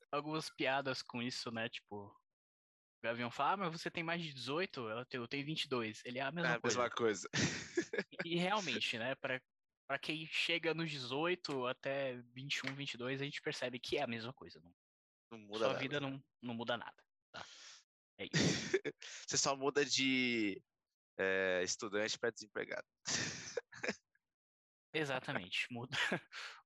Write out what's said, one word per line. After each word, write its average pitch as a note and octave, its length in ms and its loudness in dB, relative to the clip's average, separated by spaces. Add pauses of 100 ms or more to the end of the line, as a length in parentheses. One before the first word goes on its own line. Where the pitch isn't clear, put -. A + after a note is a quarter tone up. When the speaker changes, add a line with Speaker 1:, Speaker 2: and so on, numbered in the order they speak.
(120)
Speaker 1:
algumas D3+ 380 -2
piadas C3+ 520 0
com A#2+ 200 -4
isso, B2 300 -4
né? A2+ 180 -2
Tipo, - 380 -10
o G2+ 80 -20 (880)
Gavião A#2 280 0
fala, D3 220 4
"Ah, G3 40 0
mas F#3 140 0
você E3+ 200 -4
tem E3+ 120 -4
mais E3+ 180 -2
de D#3 120 -6
dezoito?" C3+ 560 -2
Ela A#2 160 -4
tem, C3 140 -4
"Eu A#2 80 -4
tenho C#3 180 -2
vinte D#3 180 -2
e - 60 -8
dois." A2+ 360 0
Ele, B2 140 -6
"É C3+ 40 -2
a C3+ 80 -2
mesma B2+ 200 2
Speaker 2:
É A#2+ 40 4
a A#2 40 0
Speaker 1:
coisa." A#2+ 200 0
Speaker 2:
mesma A#2+ 160 2
coisa. A2 380 2
<laughs> - 920 -2
Speaker 1:
E, E3+ 80 -2
e - 40 4
realmente, F3 600 2
né? A#2+ 180 0
Pra, C3 240 -2 (480)
pra C3+ 120 0
quem D#3+ 280 -4
chega E3 460 2
nos D#3+ 160 0
dezoito C#3+ 800 0
até C3+ 480 0 (180)
vinte C3+ 260 -4
e C3 100 -4
um, C3+ 60 -4
vinte C#3 180 -6
e - 40 -10
dois, C3 240 -2
a C#3 40 -2
gente D3 160 -4
percebe B2+ 380 -2
que - 180 -2
é D3 60 2
a B2+ 40 0
mesma A#2 260 -2
coisa, E2 280 -16
né? D#2+ 100 -20 (600)
Speaker 2:
Não A2+ 80 -10
muda G#2+ 200 -6
Speaker 1:
Sua A2 100 6
Speaker 2:
nada. - 100 0
Speaker 1:
vida C#3+ 200 -2
não, C#3 240 -4 (180)
não B2 140 -4
muda A#2+ 220 -2
nada, - 260 -10 (280)
tá? - 140 -10 (760)
É G2+ 60 -6
isso. - 80 -12
Speaker 2:
<laughs> - 600 2 (320)
Você C#3 100 0
só C#3 180 4
muda C#3 300 4
de, B2 760 4 (580)
é, F#2+ 440 6
estudante G#2 540 0
pra A#2 140 2
desempregado. - 540 -4 (200)
<laughs> - 960 -4 (920)
Speaker 1:
Exatamente, C3+ 800 0
muda. B2 260 -4
<laughs> - 320 0 (360)